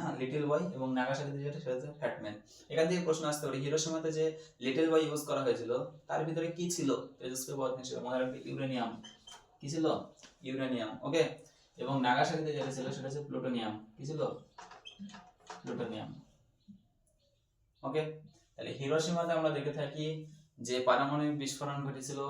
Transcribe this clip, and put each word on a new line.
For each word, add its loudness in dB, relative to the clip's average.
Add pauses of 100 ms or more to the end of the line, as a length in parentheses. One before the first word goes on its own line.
হ্যাঁ, -2
লিটল 0
বয়। 4 (120)
এবং -2 (100)
নাগাসাকিতে 0
যেটা -4
সেটা -2
হচ্ছে -4 (100)
ফ্যাট -2
ম্যান। -6 (380)
এখান 6
থেকে 4
প্রশ্ন 4
আসতে -2
পারে 0
হিরোশিমাতে 2
যে 4 (400)
লিটল 4
বয় 8
ইউজ -2
করা 2
হয়েছিল 2 (380)
তার 0
ভিতরে 0
কি -2 (100)
ছিল 2 (300)
তেজস্ক্রিয় -6
পদার্থ 0
হিসেবে? -6
মনে 0
রাখবে 0 (100)
ইউরেনিয়াম। -2 (680)
কি -8
ছিল? 2 (600)
ইউরেনিয়াম, -2 (160)
ওকে। 6 (600)
এবং 0 (120)
নাগাসাকিতে 4
যেটা -2
ছিল -4 (100)
সেটা -6
হচ্ছে -4
প্লুটোনিয়াম। -2 (220)
কি -14
ছিল? -2 (1400)
প্লুটোনিয়াম, -6 (1700)
ওকে। 0 (520)
তাহলে -8
হিরোশিমাতে 2
আমরা 4
দেখে 0
থাকি -2 (640)
যে 0 (120)
পারমাণবিক 4
বিস্ফোরণ -4
ঘটেছিল, -6 (120)